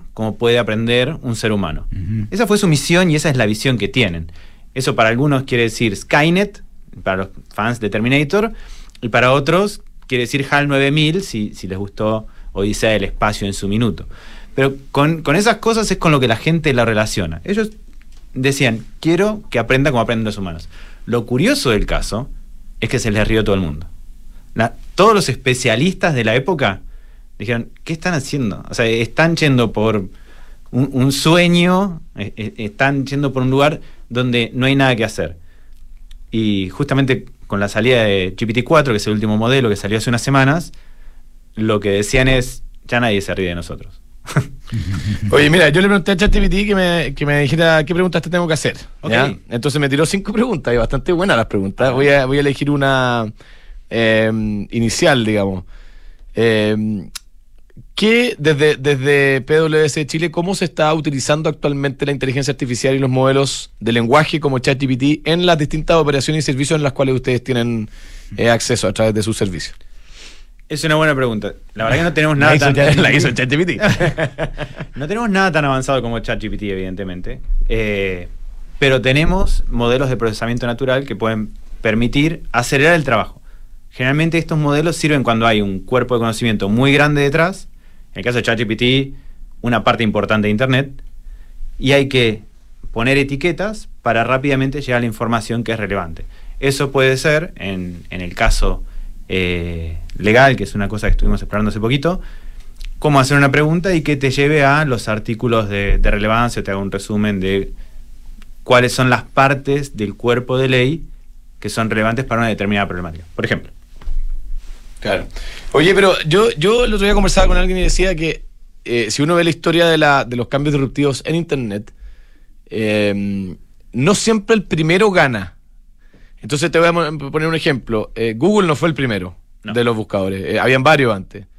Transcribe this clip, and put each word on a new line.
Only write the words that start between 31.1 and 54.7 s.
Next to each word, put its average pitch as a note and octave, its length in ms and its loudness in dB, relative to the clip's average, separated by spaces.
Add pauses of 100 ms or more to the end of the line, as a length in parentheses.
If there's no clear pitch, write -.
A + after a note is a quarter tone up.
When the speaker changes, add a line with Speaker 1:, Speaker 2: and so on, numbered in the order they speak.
Speaker 1:
sueño, F3 880 2 (140)
eh, G#2+ 220 -8
eh, G#2 200 -8
están C3+ 480 -2
yendo C#3 280 -2
por B2+ 100 -2
un C3 60 2
lugar C#3 320 2 (280)
donde A#2+ 440 0
no B2+ 120 -2
hay C3+ 100 2
nada C3+ 220 4
que A2 80 0
hacer. E2 320 -6 (960)
Y G#2 360 0
justamente C3 600 0 (200)
con G2+ 140 -2
la G2+ 80 0
salida A#2 340 2
de F#2+ 320 0
G A#2+ 100 -4
P A2 80 -2
T A#2+ 120 0
cuatro, D3 280 4
que G#2+ 40 2
es - 100 -6
el A2 60 0
último G#2+ 240 0
modelo A#2+ 320 2
que G2+ 80 0
salió G#2+ 200 -4
hace A2 120 -4
unas A#2+ 120 0
semanas, C#3 520 2 (840)
lo A2 240 0
que G2+ 120 -2
decían A#2 380 2
es, B2+ 340 0 (240)
"Ya A#2+ 120 0
nadie G#2+ 220 0
se F2+ 140 -4
ríe F#2 140 -2
de F2 60 -6
nosotros". E2 460 -12 (220)
<laughs> - 1080 -4
Speaker 3:
Oye, D3 180 6
mira, E3 200 6
yo E3+ 120 4
le G3+ 60 4
pregunté G3+ 240 2
a F#3 60 2
chat G#3 160 4
G G#3 80 4
P F#3+ 80 4
T G3 160 0
que G3+ 100 2
me, E3+ 380 0
que C#3+ 120 -4
me D3 160 2
dijera D#3+ 440 4
qué E3+ 80 -2
preguntas F3 280 0
te D#3+ 80 -8
tengo F3 180 0
que D#3+ 60 0
hacer, - 240 -2 (240)
Speaker 1:
Ok. - 100 -4
Speaker 3:
¿ya? A#2+ 220 2 (160)
Entonces C3 300 -2
me C#3 100 2
tiró C#3+ 160 2
cinco G3 260 -2
preguntas A3 420 0
y A#2+ 40 4
bastante C3 340 0
buenas F3 240 2
las A2+ 120 0
preguntas. G#2 440 -2
Voy C#3 180 2
a, C#3 160 4
voy C#3 120 0
a - 20 2
elegir C#3+ 300 0
una, C3 640 0 (580)
em, A2 800 0